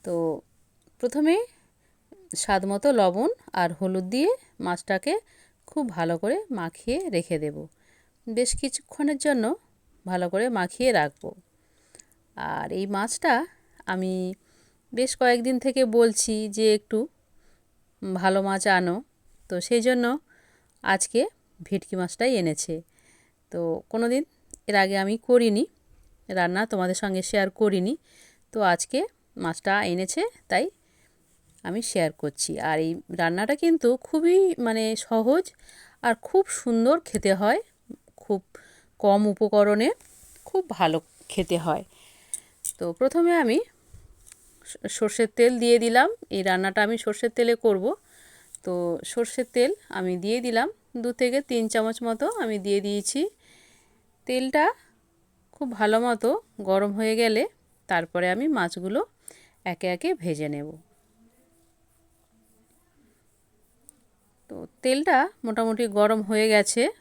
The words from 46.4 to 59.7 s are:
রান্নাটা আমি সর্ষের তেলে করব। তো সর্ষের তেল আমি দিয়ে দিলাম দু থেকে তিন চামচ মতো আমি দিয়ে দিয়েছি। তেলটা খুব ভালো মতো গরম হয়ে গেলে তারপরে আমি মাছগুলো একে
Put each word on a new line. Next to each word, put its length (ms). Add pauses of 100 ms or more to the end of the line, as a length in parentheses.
রান্নাটা 400
আমি 160
সর্ষের 320
তেলে 240
করব। 400 (680)
তো 420
সর্ষের 480
তেল 220 (140)
আমি 280
দিয়ে 240
দিলাম 300 (260)
দু 160
থেকে 280
তিন 280
চামচ 340
মতো 240 (160)
আমি 160
দিয়ে 220
দিয়েছি। 480 (960)
তেলটা 480 (800)
খুব 200
ভালো 280
মতো 420 (180)
গরম 320
হয়ে 240
গেলে 320 (380)
তারপরে 440
আমি 180
মাছগুলো 580 (580)
একে 220